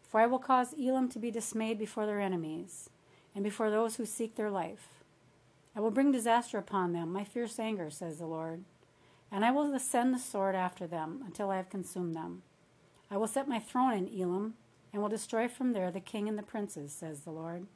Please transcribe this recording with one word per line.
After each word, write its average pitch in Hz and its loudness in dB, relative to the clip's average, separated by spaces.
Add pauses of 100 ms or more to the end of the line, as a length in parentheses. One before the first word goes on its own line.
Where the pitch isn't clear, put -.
For - 2
I 226 10
will 254 4
cause 254 4
Elam 254 4
to 247 -8
be 233 -2
dismayed 220 -2
before 214 -2
their 208 0
enemies, 175 -2 (460)
and 202 -2
before 214 0
those 220 2
who 226 -4
seek 226 -4
their 214 0
life. - -6 (720)
I 208 -4
will 220 4
bring 269 6
disaster 233 4
upon 185 0
them, 170 -2
my 202 -4
fierce 233 -6
anger, 214 -2
says 160 -8
the 170 -8
Lord, 165 -6 (680)
and 202 2
I 233 6
will 285 2
send 254 2
the 247 -2
sword 196 0
after 185 -2
them 165 -4
until 196 -2
I 190 2
have 185 -4
consumed 180 -4
them. 170 -8 (680)
I 202 -2
will 220 2
set 269 0
my 247 0
throne 254 2
in 196 -2
Elam, 196 0 (340)
and 208 -2
will 208 0
destroy 226 0
from 240 0
there 185 2
the 185 -4
king 208 -2
and 214 -2
the 208 -6
princes, 196 -6
says 156 -8
the 165 -12
Lord. 165 -8